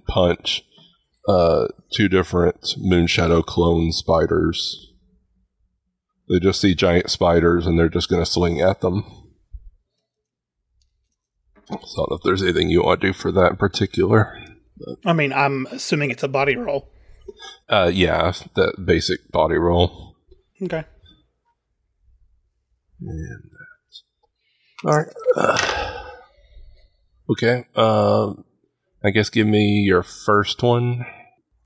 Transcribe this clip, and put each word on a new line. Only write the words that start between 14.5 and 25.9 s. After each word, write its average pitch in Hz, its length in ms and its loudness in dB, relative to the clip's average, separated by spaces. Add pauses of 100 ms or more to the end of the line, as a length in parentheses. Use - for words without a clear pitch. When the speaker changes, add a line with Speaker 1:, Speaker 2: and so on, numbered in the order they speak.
Speaker 2:
I 175 80 2
mean, 147 200 0
I'm 135 340 0
assuming 143 420 -4
it's 123 140 -6
a 147 40 -2
body 135 280 0
roll. 165 340 -6 (800)
Speaker 1:
Uh, 95 240 4
yeah, 85 400 2 (220)
that 92 300 -2
basic 87 460 -2
body 80 240 0
roll. 85 600 0 (460)
Speaker 2:
Okay. 170 220 -6 (2250)
Speaker 1:
And - 440 -14
that. - 1500 -16
All 151 80 2
right. - 160 -4 (220)
Uh, - 680 -2 (1300)